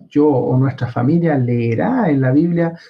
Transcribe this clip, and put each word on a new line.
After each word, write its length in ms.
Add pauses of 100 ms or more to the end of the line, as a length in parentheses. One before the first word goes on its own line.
yo 200
o 300
nuestra 300
familia 480
leerá 720
en 100
la 120
Biblia 460 (120)